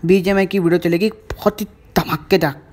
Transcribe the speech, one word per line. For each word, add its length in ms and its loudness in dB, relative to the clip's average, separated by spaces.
बीजीएमआई 400 2
की 140 -2
वीडियो 200 2
चलेगी। 300 0
बहुत 520 -6
ही 60 -8
धमाकेदार 600 -2